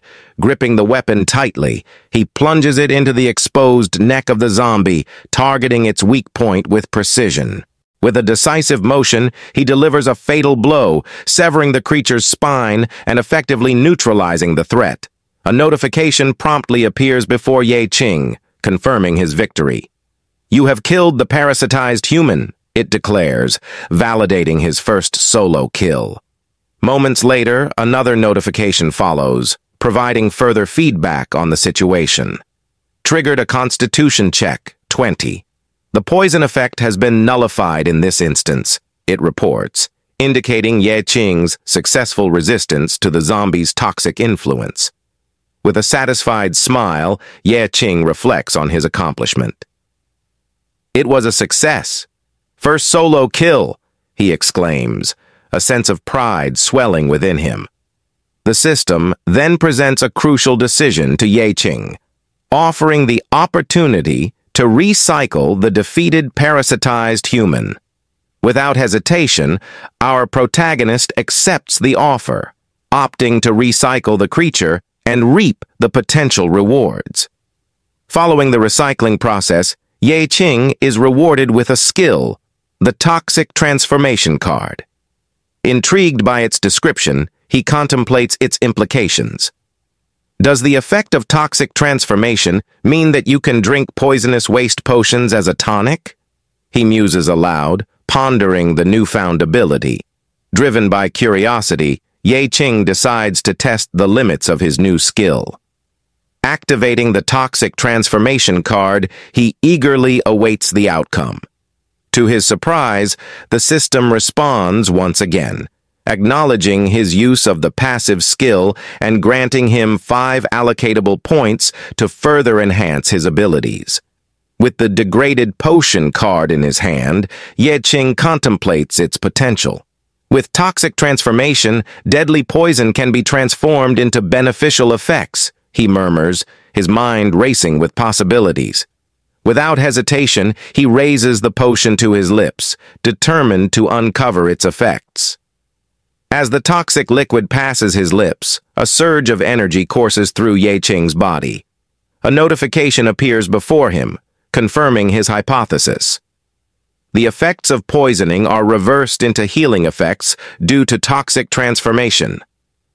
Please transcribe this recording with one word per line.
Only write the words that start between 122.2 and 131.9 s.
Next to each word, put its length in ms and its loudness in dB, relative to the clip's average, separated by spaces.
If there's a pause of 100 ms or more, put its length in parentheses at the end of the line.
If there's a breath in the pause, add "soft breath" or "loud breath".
enhance 520 0
his 160 0
abilities. 760 -2 (580)
With 200 0
the 100 2
degraded 680 0
potion 520 2
card 400 0
in 120 0
his 160 -2
hand, 500 -2 (280 loud breath)
Ye 220 2
Qing 380 0
contemplates 800 0
its 200 -2
potential. 680 -2 (440)
With 220 0
toxic 440 -2
transformation, 880 0 (240 loud breath)